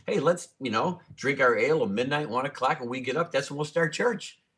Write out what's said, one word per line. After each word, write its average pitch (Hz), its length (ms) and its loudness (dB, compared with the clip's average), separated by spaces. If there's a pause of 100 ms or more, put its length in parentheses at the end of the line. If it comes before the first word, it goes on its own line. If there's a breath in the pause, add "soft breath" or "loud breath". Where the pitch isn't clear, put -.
hey, 190 140 0
let's, 170 280 2 (120)
you 127 100 -2
know, 143 300 0 (160 soft breath)
drink 135 240 0
our 123 160 6
ale 139 260 4
at 104 60 0
midnight, 135 400 -2
one 123 160 -2
o'clock, 135 340 0
and 120 100 -8
we 131 120 -6
get 131 160 -2
up. 170 160 -2
That's 131 180 0
when 143 60 -8
we'll 147 80 -2
start 160 260 0
church." 208 480 -2 (180)